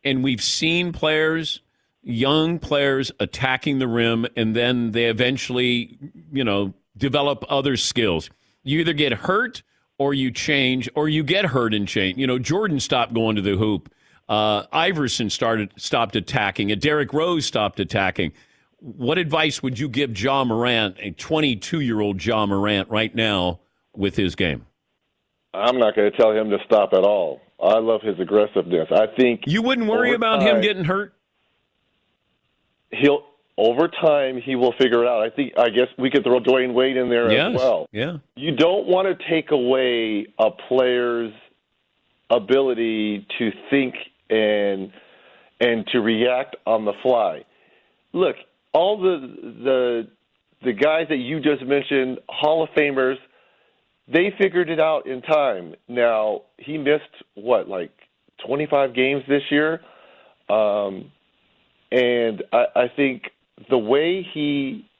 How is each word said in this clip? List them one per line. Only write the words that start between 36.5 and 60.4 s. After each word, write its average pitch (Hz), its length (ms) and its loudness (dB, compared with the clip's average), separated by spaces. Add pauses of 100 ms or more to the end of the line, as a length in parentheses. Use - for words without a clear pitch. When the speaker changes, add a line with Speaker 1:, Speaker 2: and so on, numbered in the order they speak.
Speaker 2:
Wade 127 240 2
in 127 140 0
there 117 200 2
Speaker 1:
Yes. 156 240 2
Speaker 2:
as - 60 0
well. 110 320 0
Speaker 1:
Yeah. 143 260 -6 (180)
Speaker 2:
You 147 200 -4
don't 175 300 2
wanna 185 280 2 (140)
take 160 220 -2
away 123 760 0 (120)
a 107 120 4 (180)
player's 120 640 0 (1000)
ability 113 960 0 (120)
to 113 120 0 (200)
think 135 240 2 (360)
and, 104 600 0 (680)
and 117 280 2
to 123 120 2
react 120 560 0 (100)
on 110 180 0
the 101 80 -2 (100)
fly. 104 420 0 (680)
Look, 170 240 0 (360)
all 190 280 2
the, 185 180 2 (460)
the, 123 440 0 (560)
the 127 80 0
guys 151 360 0
that 151 80 -2
you 135 240 -6
just 143 240 0
mentioned, 135 540 0 (100)
Hall 160 340 0
of 156 80 -4
Famers, 135 460 0 (880)
they 175 340 0
figured 175 300 2
it 156 100 0
out 156 260 0
in 127 160 -8
time. 117 520 0 (140)
Now, 113 540 0 (160)
he 151 200 -10
missed, 147 240 0 (320)
what, 104 340 0
like, 90 240 -8 (520)
twenty-five 139 500 -2
games 131 340 0
this 139 220 2
year? 156 300 0 (680)